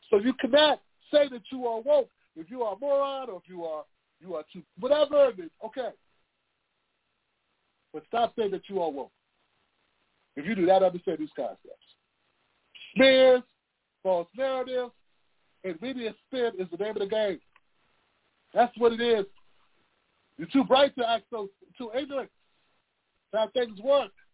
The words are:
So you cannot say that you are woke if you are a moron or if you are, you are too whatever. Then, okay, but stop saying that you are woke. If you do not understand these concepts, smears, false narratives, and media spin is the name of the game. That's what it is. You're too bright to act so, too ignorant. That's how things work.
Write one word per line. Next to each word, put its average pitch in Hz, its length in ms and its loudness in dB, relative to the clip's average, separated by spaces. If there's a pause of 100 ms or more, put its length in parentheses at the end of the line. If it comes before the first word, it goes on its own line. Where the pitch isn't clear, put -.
So 208 100 4
you 247 140 0
cannot 277 480 2 (320)
say 294 160 4
that 240 200 -16
you 262 160 -8
are 226 140 -4
woke 269 300 2 (260)
if 160 160 -16
you 254 120 -6
are 202 120 -4
a - 20 -20
moron 277 520 -2
or 190 80 -12
if 170 120 -20
you 180 140 -12
are, 156 200 -8 (360)
you 170 160 -14
are 151 160 -8
too 180 100 -18 (160)
whatever. 285 600 2
Then, - 120 -12 (160)
okay, 226 260 -8 (2000)
but 156 160 -14
stop 233 280 -2
saying 214 140 -2
that 180 160 -8
you 196 140 -4
are 165 100 -2
woke. 135 200 -12 (1200)
If 147 100 -10
you 220 100 -2
do 185 100 0
not 190 180 6
understand 175 360 -2
these 147 180 -8
concepts, - 500 -12 (1040)
smears, 262 500 8 (600)
false 175 240 0 (100)
narratives, 254 540 -4 (760)
and 170 160 -10
media 240 320 -8 (140)
spin 240 320 -4
is 185 120 -6
the 170 60 -12
name 208 140 -6
of 208 80 -6
the 196 80 -4
game. 202 320 -2 (1120)
That's 233 240 2
what 233 160 4
it 226 80 -4
is. 226 240 2 (1120)
You're 165 120 -10
too 269 140 2
bright 269 340 4
to 233 120 -4
act 226 220 -4
so, 208 180 -8 (280)
too 240 200 -12
ignorant. 269 320 -8 (1040)
That's 208 220 -2
how 254 40 0
things 220 220 -4
work. 262 300 2 (220)